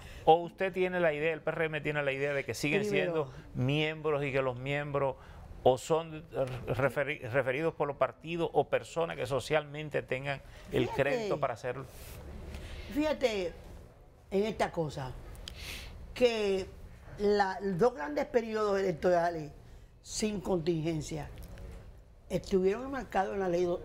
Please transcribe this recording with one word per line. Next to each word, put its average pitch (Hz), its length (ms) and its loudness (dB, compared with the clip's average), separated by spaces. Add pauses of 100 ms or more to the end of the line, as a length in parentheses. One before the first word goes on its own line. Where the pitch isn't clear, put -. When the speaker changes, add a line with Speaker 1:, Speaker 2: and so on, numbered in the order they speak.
(260)
Speaker 1:
¿O 160 100 10
usted 190 360 0
tiene 185 280 2
la 165 140 6
idea, 156 200 2
el 151 80 -6
P - 100 0
R 160 140 2
M 156 160 -2
tiene 147 220 0
la 139 80 2
idea 143 220 0
de 139 100 0
que 117 100 -4
siguen 151 280 2
Speaker 2:
Primero. 151 220 2
Speaker 1:
siendo 160 300 -2 (220)
miembros 151 680 0
y 139 80 -2
que 135 100 2
los 127 160 0
miembros 139 580 -2 (480)
o 127 140 8
son 160 460 0 (440)
referi-, 131 640 0
referidos 135 460 2
por 151 120 0
los 139 100 -4
partidos 156 560 0
o 143 140 4
personas 160 480 0
que 139 120 -2
socialmente 143 760 0
tengan 135 400 -4 (300)
el 131 120 4
Speaker 2:
Fíjate. - 200 0
Speaker 1:
crédito 202 360 0
para 127 140 0
hacerlo? 127 320 -6 (1080)
Speaker 2:
Fíjate 233 600 0 (800)
en 196 140 4
esta 190 260 0
cosa, 143 400 -4 (1040)
que 208 540 2 (520)
la, 202 420 4
los 196 160 0
dos 240 160 6
grandes 294 320 -2
periodos 214 540 2
electorales 170 720 2 (500)
sin 208 400 -2
contingencia 160 880 0 (1000)
estuvieron 196 560 2
enmarcados 214 500 -2
en 196 60 0
la 185 80 0
ley 175 140 4
do-, 175 220 2